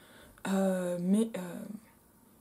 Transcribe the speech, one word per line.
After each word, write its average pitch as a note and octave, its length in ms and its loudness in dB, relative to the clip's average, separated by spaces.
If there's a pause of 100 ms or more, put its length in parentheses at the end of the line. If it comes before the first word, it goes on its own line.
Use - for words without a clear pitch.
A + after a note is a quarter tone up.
(500)
euh, F#3 500 2
mais, G#3 380 4
euh, F3+ 280 -10 (760)